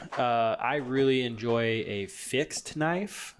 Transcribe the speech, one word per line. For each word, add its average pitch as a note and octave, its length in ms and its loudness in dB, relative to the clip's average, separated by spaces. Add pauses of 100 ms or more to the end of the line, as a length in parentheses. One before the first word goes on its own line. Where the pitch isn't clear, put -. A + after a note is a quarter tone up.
(160)
Uh, A#2 420 2
I C3 180 0
really C3 460 4
enjoy A#2 640 0
a G2+ 200 -4
fixed - 680 -4
knife, E3+ 640 -2